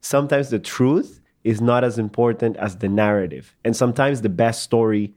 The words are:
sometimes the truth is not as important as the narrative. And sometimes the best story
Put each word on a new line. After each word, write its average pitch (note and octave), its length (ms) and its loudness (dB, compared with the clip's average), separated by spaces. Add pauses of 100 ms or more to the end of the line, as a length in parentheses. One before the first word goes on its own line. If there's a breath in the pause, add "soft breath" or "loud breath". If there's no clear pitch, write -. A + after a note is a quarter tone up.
sometimes C#3+ 480 0
the A2 100 0
truth C#3 600 0 (240)
is A2 160 0
not A#2+ 240 2
as A#2 140 -2
important A2+ 600 0
as F#2+ 200 -6
the G2+ 100 -4
narrative. G2+ 680 0 (100)
And A#2 100 0
sometimes B2+ 460 0
the A2 80 0
best A2+ 320 0
story G#2+ 560 0